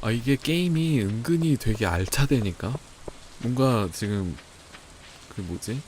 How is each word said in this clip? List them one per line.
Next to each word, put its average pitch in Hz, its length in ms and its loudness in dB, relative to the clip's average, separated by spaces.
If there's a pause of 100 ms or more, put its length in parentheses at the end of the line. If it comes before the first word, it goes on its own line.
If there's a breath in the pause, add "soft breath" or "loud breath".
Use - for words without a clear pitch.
아, 110 100 0
이게 120 240 2
게임이 160 640 2
은근히 139 560 2
되게 107 280 0
알차대니까 98 880 2 (680)
뭔가 123 520 2
지금 98 460 -4 (1000)
그 101 60 -8
뭐지? 95 460 -8